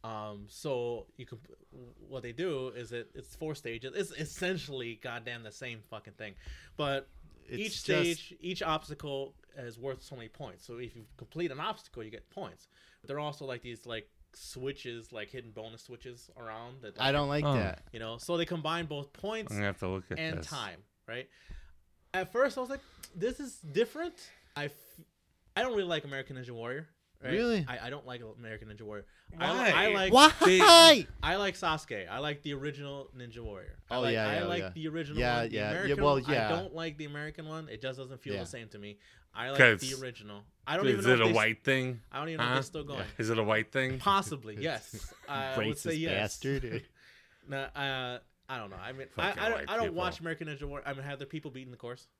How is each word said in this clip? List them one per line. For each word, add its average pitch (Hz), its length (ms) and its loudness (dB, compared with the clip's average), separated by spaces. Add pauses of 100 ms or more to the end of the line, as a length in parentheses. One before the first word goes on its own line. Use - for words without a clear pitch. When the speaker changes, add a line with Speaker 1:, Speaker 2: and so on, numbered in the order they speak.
Speaker 1:
Um, 107 440 -8
so 120 600 -4 (100)
you 123 80 -14
can, 113 140 -16 (680)
what 131 160 -10
they 120 80 -8
do 135 380 -4
is 117 220 -10
it, 120 240 -8
it's - 200 -16
four 156 200 -6
stages. 117 400 -8
It's 196 160 -2
essentially 147 880 -4
goddamn 120 420 -8
the 107 80 -12
same 117 280 -10 (100)
fucking 107 240 -12
thing, 104 220 -12 (420)
but 139 320 -2 (400)
Speaker 2:
It's 123 80 -6
Speaker 1:
each 208 260 -6
Speaker 2:
just 170 380 2
Speaker 1:
stage, - 180 -18
each 180 220 -6
obstacle 147 720 -4 (240)
is 120 220 -12
worth 131 240 -8
so - 120 -16
many 113 140 -14
points. 101 360 -16
So 117 120 -12
if 120 180 -12
you 110 100 -18 (120)
complete 160 340 -6
an 131 80 -10
obstacle, 175 440 -8
you 110 80 -12
get 110 180 -16
points. 104 380 -12 (340)
But - 80 -20
there 139 80 -6
are 147 40 -4
also, 147 240 -8
like, 123 180 -8
these, 120 220 -12
like, 113 220 -8 (260)
switches, 127 760 -10
like, 104 180 -10
hidden 117 220 -12
bonus 110 320 -14
switches 120 540 -18
around 120 460 -12
that, 104 160 -12
Speaker 2:
I 127 60 2
Speaker 1:
like, 139 80 6
Speaker 2:
don't 143 160 2
like 147 160 0
Speaker 3:
Oh. 143 100 4
Speaker 2:
that. 98 360 0
Speaker 1:
you 117 80 -12
know, 113 180 -8
so 175 200 -2
they 170 80 2
combine 165 400 -2
both 143 280 -8
points 214 380 -6
Speaker 3:
I'm 101 60 -2
gonna 101 100 2
have 98 120 -2
to 95 80 -2
look 95 240 -4
at 85 80 -4
Speaker 1:
and 160 200 -2
Speaker 3:
this. - 80 -8
Speaker 1:
time, 104 320 -8 (280)
right? 120 200 -10 (840)
At 185 180 -2
first, 262 260 2
I 254 40 -4
was 247 80 -6
like, 269 100 -6 (360)
"This 185 240 -2
is 277 200 -10
different." 240 540 -2 (420)
I, 143 100 -2
f-, - 340 -14 (560)
I 208 60 2
don't 254 100 0
really 208 120 2
like 165 220 0
American 135 320 -8
Ninja 123 140 -12
Warrior. 123 360 -8 (360)
Right? 127 100 -2
Speaker 2:
Really? 220 340 2
Speaker 1:
I, 120 200 -6
I - 20 -6
don't 139 160 -10
like 123 160 -10 (180)
American 110 300 -12
Ninja 107 140 -14
Warrior. 104 220 -8 (340)
I 147 120 2
li-, 226 200 4
I 175 180 6
Speaker 3:
Why? 208 40 2
Speaker 1:
like 190 200 4
Speaker 2:
Why? 294 180 12 (140)
Speaker 3:
They 339 640 12 (160)
Speaker 1:
I 165 140 2
like 196 180 -2
Sasuke. 147 520 -2
I 107 120 -6
like 147 240 -4
the 147 100 -6
original 139 640 -8
Ninja 120 220 -14
Warrior. 104 380 -10 (120)
I 120 60 -2
Speaker 2:
Oh, 127 60 0
Speaker 1:
like, 113 120 2
Speaker 2:
yeah, 110 160 2
Speaker 1:
I 104 60 0
Speaker 2:
yeah, 175 100 0
Speaker 1:
like - 160 -2
Speaker 2:
yeah. - 140 -6
Speaker 1:
the 160 120 -6
original, 156 320 -4
Speaker 2:
Yeah, 120 280 2
Speaker 1:
the - 60 -6
Speaker 2:
yeah. 107 100 -2
Yeah, 104 80 -2
Speaker 1:
American 143 320 0
Speaker 2:
well, 143 180 8
Speaker 1:
one. 117 100 -8
Speaker 2:
yeah. 117 160 4
Speaker 1:
I - 40 0
don't 175 240 -2
like 160 220 -6
the 151 80 -8
American 151 420 -10
one. 156 220 -10
It 110 120 -12
just 131 180 -6
doesn't 131 220 -12
feel 139 120 -6
the 98 60 -2
Speaker 3:
'Cause 87 120 -8
Speaker 1:
same 117 180 -12
to 107 100 -16
me. 104 200 -14 (340)
I 120 160 -4
like 139 100 0
Speaker 3:
'Cause 113 220 10
Speaker 1:
the - 200 -4
original. 104 420 -12 (220)
I 156 120 0
don't 165 100 2
even 110 120 4
Speaker 3:
is 101 80 0
Speaker 1:
know 127 40 8
Speaker 3:
it 127 40 12
Speaker 1:
if 117 60 6
Speaker 3:
a - 40 8
Speaker 1:
they 113 60 6
s-, 113 40 4
Speaker 3:
white 110 280 4
thing? 127 380 0 (100)
Speaker 1:
I 131 80 -8
don't 156 100 -6
even 160 80 -6
know 120 60 0
if 120 60 2
Speaker 3:
Huh? 127 60 2
Speaker 1:
they're 135 80 2
still 151 200 -10
going. 139 220 -8 (120)
Speaker 3:
Is 110 140 0
it 113 60 4
a 110 60 4
white 110 280 2
thing? 131 280 0
Speaker 1:
Possibly, 160 560 0
Speaker 2:
<laughs> 110 40 -8
Speaker 1:
yes. 123 520 -6 (160)
I 135 300 -2
would 110 200 0
say 165 180 -2
Speaker 2:
Racist 156 40 -2
Speaker 1:
yes. 165 140 0
Speaker 2:
bastard. 117 760 -2
Speaker 1:
<laughs> - 40 -20 (560)
Nah, 139 80 -6 (180)
uh, 131 440 -4 (300)
I 131 80 -6
don't 104 120 -8
know. 95 60 -12
I 98 160 -10
mean, 131 160 -12 (100)
I, - 100 0
Speaker 3:
Fucking 196 160 -2
Speaker 1:
I, 226 80 4
Speaker 3:
white 143 180 -2
Speaker 1:
I 208 80 -2
don't 226 80 2
Speaker 3:
people. 170 120 -2
Speaker 1:
watch 180 220 -2
American 165 300 -6
Ninja 143 140 -8
Warrior. 143 240 -8
I 143 60 -4
mean, 135 100 -8
have 143 160 -8
there 139 80 -10
people 151 240 -8
beaten 131 200 -12
the 123 60 -18
course? 123 300 -12 (120)